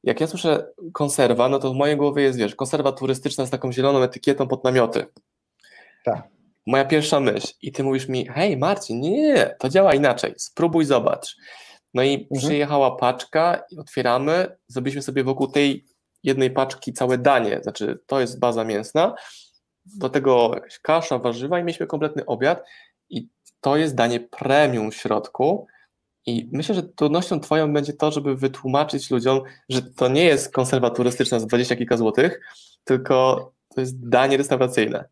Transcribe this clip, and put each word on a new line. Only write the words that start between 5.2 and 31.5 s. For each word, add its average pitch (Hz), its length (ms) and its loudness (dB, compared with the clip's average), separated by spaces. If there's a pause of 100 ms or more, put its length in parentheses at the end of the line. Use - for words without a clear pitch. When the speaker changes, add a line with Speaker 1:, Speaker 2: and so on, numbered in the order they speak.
Speaker 2:
Tak. 110 180 -2 (420)
Speaker 1:
Moja 135 200 2
pierwsza 151 340 2
myśl. 110 280 0 (140)
I - 100 -10
ty 139 120 -6
mówisz 131 240 -2
mi: 127 200 -4
„Hej, 170 300 -2
Marcin, 147 420 -2
nie, 147 120 -2
nie, 262 100 0
nie, 285 380 2
to 127 100 -2
działa 190 240 6
inaczej, 139 440 2
spróbuj, 165 480 0
zobacz”. - 520 0 (560)
No 123 100 2
i 139 100 2
Speaker 2:
Mhm. - 140 -6 (140)
Speaker 1:
przyjechała 143 540 2
paczka 156 760 0
i 170 80 -18
otwieramy, 147 800 0 (100)
zrobiliśmy 135 340 -6
sobie 135 220 -4
wokół 131 240 0
tej 139 380 0 (380)
jednej 131 280 2
paczki 131 420 -4
całe 127 240 0
danie, 123 460 2
znaczy - 420 -6
to 139 140 -2
jest 127 200 -4
baza 117 240 0
mięsna, 113 520 -2 (720)
do - 240 -8
tego 127 440 4
jakaś - 260 -12
kasza, 160 400 0
warzywa 127 400 -4
i 175 40 -4
mieliśmy 170 240 -6
kompletny 151 380 -4
obiad 139 380 0 (460)
i - 180 -10 (340)
to 139 160 2
jest 156 180 -2
danie 117 240 0
premium 123 720 0
w - 40 -16
środku 127 720 -2 (580)
i 117 280 -4
myślę, 156 220 -2
że 180 80 -2
trudnością 165 560 -2
twoją 151 340 0
będzie 147 200 -2
to, 151 180 0
żeby 143 240 -4
wytłumaczyć 135 760 -2
ludziom, 131 300 2 (280)
że 135 120 -2
to 131 260 -2
nie 143 180 4
jest 143 280 2
konserwa 127 360 2
turystyczna 123 500 0
za 110 60 -4
dwadzieścia 120 300 0